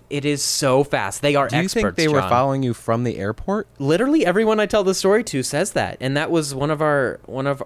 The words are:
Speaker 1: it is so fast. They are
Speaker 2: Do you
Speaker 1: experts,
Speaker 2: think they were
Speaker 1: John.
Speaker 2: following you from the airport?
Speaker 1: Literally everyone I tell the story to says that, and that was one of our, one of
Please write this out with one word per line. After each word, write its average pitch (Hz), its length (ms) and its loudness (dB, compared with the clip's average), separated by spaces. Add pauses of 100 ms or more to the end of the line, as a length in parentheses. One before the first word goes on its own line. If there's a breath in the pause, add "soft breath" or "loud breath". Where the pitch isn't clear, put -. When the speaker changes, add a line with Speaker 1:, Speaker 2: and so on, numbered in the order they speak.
Speaker 1:
it 143 160 -4
is 147 180 -2
so 135 400 2
fast. 110 380 -4
They 143 140 2
are 139 120 2
Speaker 2:
Do 131 80 -4
you 170 80 2
Speaker 1:
experts, 214 220 -2
Speaker 2:
think - 100 -2
they 160 140 2
were 147 100 2
Speaker 1:
John. 95 100 -2
Speaker 2:
following 135 320 2
you 123 120 0
from 117 320 -2
the 117 120 -4
airport? 110 500 -4 (120)
Speaker 1:
Literally 214 460 2
everyone 214 340 2
I 208 60 2
tell 214 180 2
the 190 100 2
story 208 320 2
to 131 160 -4
says 147 300 -2
that, 104 300 -2
and 135 160 -2
that 156 120 -2
was 156 240 0
one 139 160 -2
of 156 120 -2
our, 143 460 0
one 135 200 -4
of 135 180 -2